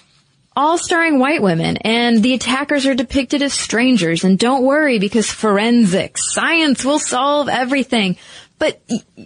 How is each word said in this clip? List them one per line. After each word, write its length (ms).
all 220
starring 420
white 220
women, 380
and 440
the 120
attackers 500
are 100
depicted 460
as 140
strangers. 680
And 160
don't 260
worry, 340
because 320
forensics, 1040
science 500
will 140
solve 500
everything. 680
But 280
y-, 140